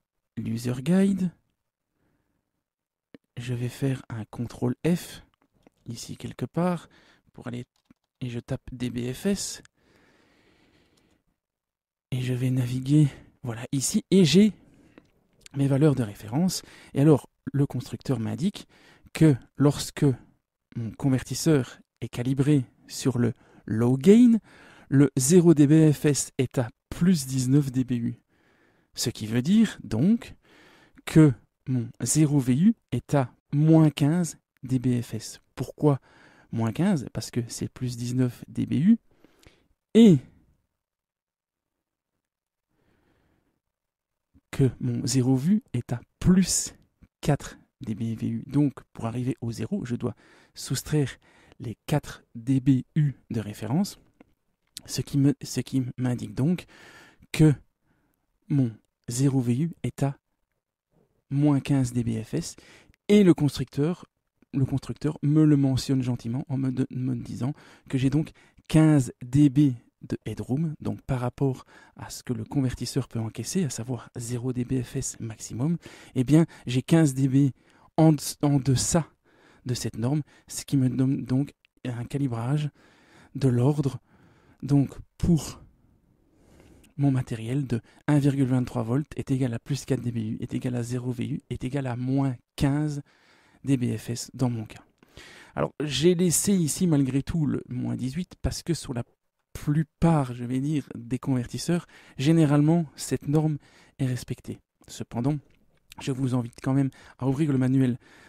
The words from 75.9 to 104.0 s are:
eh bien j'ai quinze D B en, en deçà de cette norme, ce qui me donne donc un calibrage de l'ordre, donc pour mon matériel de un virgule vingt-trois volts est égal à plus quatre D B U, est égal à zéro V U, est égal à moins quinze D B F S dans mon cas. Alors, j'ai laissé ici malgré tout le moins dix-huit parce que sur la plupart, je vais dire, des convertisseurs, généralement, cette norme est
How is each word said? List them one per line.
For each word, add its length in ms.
eh 80
bien 240
j'ai 160
quinze 320
D 140
B 220
en, 180
en 180
deçà 500
de 80
cette 240
norme, 240
ce 180
qui 140
me 100
donne 360
donc 280
un 200
calibrage 640
de 140
l'ordre, 500
donc 320
pour 440
mon 140
matériel 560
de 140
un 120
virgule 280
vingt-trois 360
volts 340
est 140
égal 220
à 60
plus 260
quatre 160
D 120
B 40
U, 240
est 140
égal 220
à 60
zéro 280
V 180
U, 120
est 140
égal 240
à 80
moins 400
quinze 460
D 120
B 200
F 140
S 220
dans 160
mon 160
cas. 180
Alors, 260
j'ai 320
laissé 380
ici 340
malgré 360
tout 240
le 220
moins 280
dix-huit 460
parce 200
que 120
sur 200
la 80
plupart, 800
je 100
vais 160
dire, 340
des 240
convertisseurs, 680
généralement, 720
cette 300
norme 320
est 80